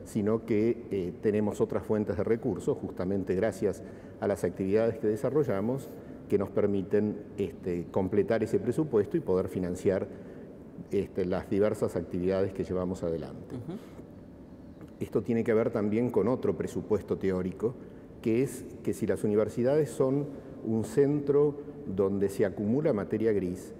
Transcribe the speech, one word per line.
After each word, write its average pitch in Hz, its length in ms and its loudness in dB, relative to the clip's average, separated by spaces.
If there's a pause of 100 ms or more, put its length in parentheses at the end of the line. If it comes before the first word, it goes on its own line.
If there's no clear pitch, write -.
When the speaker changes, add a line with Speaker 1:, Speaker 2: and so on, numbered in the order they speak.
Speaker 1:
sino 110 420 0
que, 117 460 2
eh, 90 300 -2
tenemos 107 400 2
otras 107 220 0
fuentes 104 340 0
de 101 60 0
recursos, 113 540 0
justamente 95 580 -2
gracias 98 480 0 (360)
a 104 80 0
las 98 160 0
actividades 101 540 2
que 110 100 0
desarrollamos, 120 800 0 (400)
que 101 80 4
nos 95 120 0
permiten, 101 680 2 (200)
este, 87 540 -2
completar 101 520 2
ese 104 160 2
presupuesto 117 580 2
y - 20 4
poder 92 280 2
financiar, 92 600 0 (840)
este, 98 340 0
las 90 240 -2
diversas 104 460 2
actividades 95 580 0
que 95 100 -4
llevamos 90 400 -2
adelante. 80 520 -6
Speaker 2:
Ujú. 135 220 -8 (1200)
Speaker 1:
Esto - 220 0
tiene 117 220 0
que 113 100 2
ver 113 180 4
también 110 380 2
con 107 180 2
otro 107 280 0
presupuesto 95 640 -2
teórico, 92 560 0 (480)
que 117 220 2
es - 220 -6 (180)
que 104 100 0
si - 140 -2
las 95 160 0
universidades 117 680 2
son 139 380 2 (380)
un 110 200 0
centro 143 680 4 (300)
donde 98 440 2
se 104 160 2
acumula 113 480 2
materia 107 400 2
gris 90 460 -2